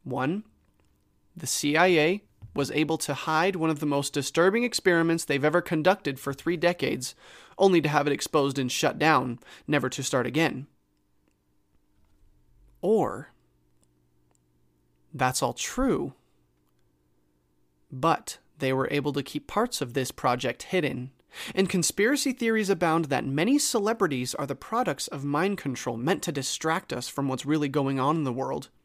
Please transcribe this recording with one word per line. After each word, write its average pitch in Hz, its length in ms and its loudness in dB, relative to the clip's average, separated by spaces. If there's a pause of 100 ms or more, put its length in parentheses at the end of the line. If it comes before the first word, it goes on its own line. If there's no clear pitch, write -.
One, 135 400 -2 (920)
the - 120 -10
C 147 300 0
I 180 100 6
A 175 360 4 (320)
was 139 160 -2
able 156 260 0
to - 160 -4
hide 165 420 0
one 160 140 0
of 147 100 -2
the 151 60 -4
most 143 260 0
disturbing 185 520 2
experiments 165 600 2
they've 143 220 0
ever 165 160 4
conducted 160 580 0
for 139 140 -6
three 170 240 -4
decades, 151 560 -2 (440)
only 185 220 6
to 151 80 2
have 147 200 2
it 143 40 2
exposed 139 460 0
and 127 140 0
shut - 260 0
down, 131 420 2 (280)
never 139 200 0
to 131 160 -6
start 127 220 0
again. 139 400 0 (2250)
Or, 175 480 2 (1800)
that's 131 300 0
all 127 100 0
true, 180 600 0 (1800)
but 139 480 -2 (180)
they 131 160 -2
were 131 180 0
able 143 220 -2
to 139 100 -2
keep - 240 -10
parts 240 320 -2
of 120 140 -6
this 131 160 -2
project 123 540 -2
hidden, 135 480 -2 (420)
and 190 160 2
conspiracy 247 640 2
theories 220 400 0
abound 165 340 2
that 135 200 -2
many 180 340 2
celebrities 202 720 0
are 139 140 -6
the 135 80 -6
products 220 520 -4
of 139 160 -8
mind 160 360 0
control 123 380 -6
meant 147 260 0
to 170 80 -4
distract 156 600 -4
us 123 160 -6
from 139 200 -2
what's 131 180 -4
really 147 240 0
going 135 300 0
on 143 160 2
in 156 80 0
the 131 100 -2
world. 135 360 -6 (160)